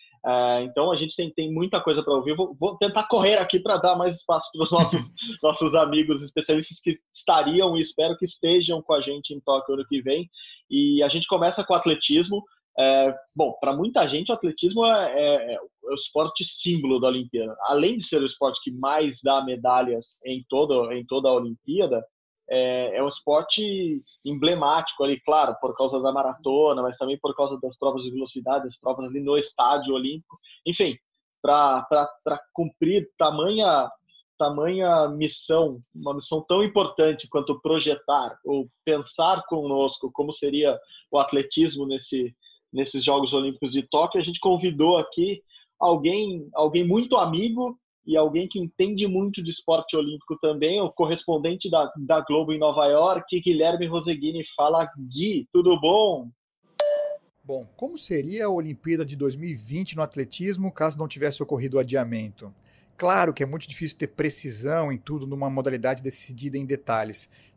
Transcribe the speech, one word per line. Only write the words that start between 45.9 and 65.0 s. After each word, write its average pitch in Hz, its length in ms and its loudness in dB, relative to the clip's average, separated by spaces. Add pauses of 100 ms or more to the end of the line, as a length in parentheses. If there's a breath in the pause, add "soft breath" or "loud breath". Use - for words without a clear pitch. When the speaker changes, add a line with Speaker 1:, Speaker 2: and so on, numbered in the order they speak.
Speaker 1:
alguém 156 280 2
muito 233 320 2
amigo 226 640 0 (280)
e 156 120 2
alguém 156 300 2
que 202 100 -8
entende 190 480 -2
muito 196 380 -2
de 165 80 -8
esporte 165 440 -2
olímpico 151 440 -4
também, 156 420 0
o 180 80 -2
correspondente 170 800 -2
da, 151 260 2
da 151 260 0
Globo 156 300 0
em 156 60 -2
Nova 151 300 2
York, 175 520 2
Guilherme 170 460 2
Roseguini. 160 580 -4 (120)
Fala, 156 420 2
Gui, 139 560 -4
tudo 175 260 6
bom? 165 480 2 (1160)
Speaker 2:
Bom, 131 320 -8
como 311 240 -10
seria 180 460 -4
a 202 40 0
Olimpíada 160 560 -2
de 139 100 -12
dois 135 200 -2
mil 165 140 -8
e 160 40 -6
vinte 139 420 -8
no 160 60 -4
atletismo 175 720 -6
caso 156 260 -2
não 156 100 -6
tivesse 143 360 -4
ocorrido 131 340 -2
o - 20 4
adiamento? 117 720 -4 (460 soft breath)
Claro 180 340 2
que - 120 -4
é - 20 -2
muito 151 220 -8
difícil 147 320 -10
ter 147 80 -6
precisão 147 840 -4
em 123 60 -6
tudo 139 300 -10